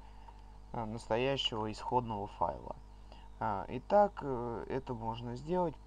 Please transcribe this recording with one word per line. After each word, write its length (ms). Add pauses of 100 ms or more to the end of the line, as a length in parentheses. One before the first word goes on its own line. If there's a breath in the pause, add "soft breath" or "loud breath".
(720 loud breath)
э, 120
настоящего 840
исходного 580
файла. 500 (640 loud breath)
А, 260
итак, 540
э, 480
это 240
можно 420
сделать 400 (120)